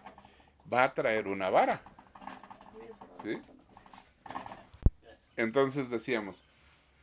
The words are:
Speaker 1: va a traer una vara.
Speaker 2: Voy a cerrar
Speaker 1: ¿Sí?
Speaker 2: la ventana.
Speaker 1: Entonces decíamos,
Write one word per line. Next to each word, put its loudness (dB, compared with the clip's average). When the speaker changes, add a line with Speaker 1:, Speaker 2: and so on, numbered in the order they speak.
Speaker 1:
va 6
a 0
traer 0
una 0
vara. 4
Speaker 2:
Voy -18
a -16
cerrar -20
Speaker 1:
¿Sí? -8
Speaker 2:
la -4
ventana. -16
Speaker 1:
Entonces 2
decíamos, -2